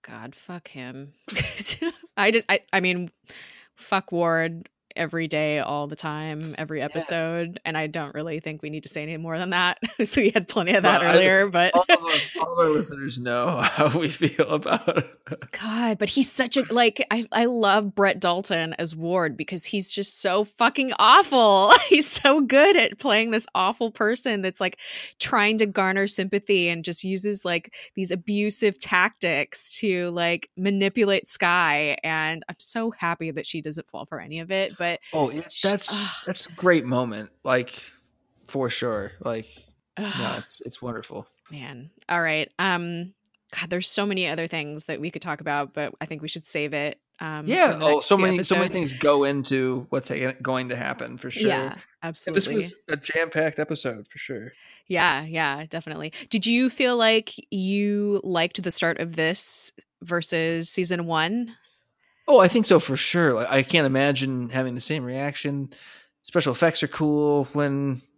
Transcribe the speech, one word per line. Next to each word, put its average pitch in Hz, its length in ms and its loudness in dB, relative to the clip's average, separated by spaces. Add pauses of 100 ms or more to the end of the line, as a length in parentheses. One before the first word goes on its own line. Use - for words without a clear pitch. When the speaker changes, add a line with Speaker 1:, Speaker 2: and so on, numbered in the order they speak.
Speaker 1:
God, 113 340 -18
fuck - 320 -16
him. 135 460 -14 (500)
<laughs> - 540 -8
I 214 140 2
just, 226 180 0
I, 196 100 0 (120)
I 190 100 0
mean, 180 280 -4 (640)
fuck - 360 -4
Ward 165 580 -2 (260)
every 165 320 -4
day, 151 300 0
all 147 300 -4
the 151 80 -10
time, 156 640 -8
every 156 180 -8
Speaker 2:
Yeah. 135 80 -4
Speaker 1:
episode. 170 800 -4
And 160 100 -4
I 156 120 -2
don't 156 260 -8
really 156 260 -6
think 156 220 -10
we 151 80 -10
need 151 140 -10
to - 60 -8
say 151 120 -6
any 151 160 -8
more 165 220 -6
than 185 120 -4
that. 180 320 0
<laughs> 226 60 -6 (160)
So 254 160 0
we 208 100 4
had 190 180 0
plenty 175 240 0
of 180 100 4
that 180 180 6
Speaker 2:
Well, 170 100 2
I, - 40 6
Speaker 1:
earlier, 190 320 6
but 175 260 4
Speaker 2:
all 180 140 6
of 233 160 6
our, 165 80 -2 (300)
all 170 120 -2
of 170 60 0
our 156 140 4
listeners 135 440 -4
know 123 400 0
<laughs> 120 40 -2
how 151 360 2
we 160 120 0
feel 160 400 0
about 156 480 0
it. - 80 -2 (460)
Speaker 1:
God, 220 460 -4
but 208 120 -2
he's 269 220 2
such 254 260 0
a, 254 160 0
like, 233 360 2
I, 226 220 0
I 233 140 2
love 214 500 2
Brett 196 240 2
Dalton 175 580 -2
as 160 180 -4
Ward 165 420 -2
because 160 280 -8
he's 196 240 -4
just - 320 -4
so 196 220 2
fucking 247 560 0
awful. 226 800 8
<laughs> - 80 0
He's 302 200 6
so 285 340 4
good 285 340 6
at - 240 2
playing 226 320 2
this 220 240 0
awful 208 360 0
person 220 500 0
that's, 185 180 -4
like, 185 180 -4 (420)
trying 220 400 2
to 214 60 6
garner 196 420 2
sympathy 196 640 0
and 165 140 -4
just 170 220 -4
uses, 196 400 -2
like, 170 280 -4 (220)
these 190 160 -4
abusive 208 680 0
tactics - 1000 -2
to, 180 300 -2
like, 170 480 -2
manipulate 196 720 0
Skye. 156 720 2
And 160 460 -2
I'm 175 100 -14
so 226 320 -4
happy 170 400 -6
that 151 160 -8
she 160 140 -6
doesn't 156 280 -10
fall - 160 -12
for 147 140 -14
any 151 200 -12
of 170 120 -10
it. 190 260 -2
But 170 220 -4 (140)
Speaker 2:
Oh, 147 160 0
it, - 240 -10
Speaker 1:
she, - 140 -4
Speaker 2:
that's, - 420 4
Speaker 1:
ugh. - 160 -6
Speaker 2:
that's - 220 -4
a - 60 -14
great 175 300 4
moment. 120 460 -4 (160)
Like, 127 360 -2 (680)
for 131 220 -4
sure. 107 520 -6
Like, 113 260 -6 (500)
no, 208 160 -6
Speaker 1:
Ugh. - 300 -6
Speaker 2:
it's, - 180 -20
it's - 200 -16
wonderful. 113 460 -10 (240)
Speaker 1:
Man. 139 400 -16 (180)
All 175 120 0
right. 156 380 -2
Um, 175 540 -4 (420)
God, 170 140 -8
there's 180 180 -4
so 202 200 -2
many 185 200 -2
other 160 200 -4
things 151 380 -8
that 147 140 -8
we 165 120 -6
could 151 100 -10
talk 151 180 -8
about, 143 360 -4
but 147 260 -6
I 151 60 -6
think 151 160 -12
we 151 40 -10
should 156 200 -8
save 147 260 -4
it, 147 260 -6 (200)
um, 156 260 -10
for 196 60 -2
Speaker 2:
Yeah. 311 220 4
Speaker 1:
the 156 120 -2
Speaker 2:
Oh, 151 80 6
Speaker 1:
next 151 140 2
Speaker 2:
so 202 100 6
Speaker 1:
few 190 80 4
Speaker 2:
many, 185 180 2
so 190 120 2
many 185 100 2
Speaker 1:
episodes. 180 260 -2
Speaker 2:
things 127 100 -12
go 143 240 4
into 131 640 -2
what's 135 180 -4
ha-, 127 320 -4
going 127 280 -4
to 123 60 -4
happen 123 420 -8
for 127 120 -12
sure. 214 180 -2
Speaker 1:
Yeah, 175 140 0 (120)
Speaker 2:
And - 80 -16 (200)
Speaker 1:
absolutely. 175 540 -2
Speaker 2:
this 180 160 -2
was - 40 -20 (140)
a 151 80 -2
jam-packed 160 600 -2
episode 127 480 -6
for - 100 -20
sure. 113 340 -12 (360)
Speaker 1:
Yeah, 170 360 2
yeah, 156 460 -4
definitely. 156 420 -10 (200)
Did 220 160 0
you 247 240 2
feel 247 260 0
like 226 360 2 (180)
you 202 720 0
liked 175 400 -2
the 175 80 -2
start - 280 -2
of 165 160 -8
this - 560 0 (300)
versus 165 680 -2
season 175 360 0
one? 185 500 -2 (720)
Speaker 2:
Oh, 254 120 10
I 185 80 10
think 220 180 4
so 170 140 8
for - 180 0
sure. 165 360 2
Like, 117 160 0
I 135 140 4
can't 156 220 2
imagine 135 640 0
having 131 260 -2
the 123 60 -6
same 151 220 -4
reaction. 139 640 -6 (540)
Special - 300 0
effects 160 280 2
are 147 60 0
cool 147 560 2 (100)
when 139 480 -2 (160)